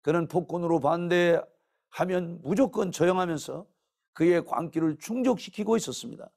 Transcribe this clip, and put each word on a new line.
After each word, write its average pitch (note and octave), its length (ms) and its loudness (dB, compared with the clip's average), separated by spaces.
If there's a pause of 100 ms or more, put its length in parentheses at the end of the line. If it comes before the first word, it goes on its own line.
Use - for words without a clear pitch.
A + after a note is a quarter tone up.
그는 E3 260 0
폭군으로 E3+ 540 0
반대하면 E3+ 1600 0
무조건 G3+ 480 0
처형하면서 E3+ 760 0 (480)
그의 E3+ 320 4
광기를 D#3 540 -2
충족시키고 A3+ 760 -2
있었습니다. - 600 -8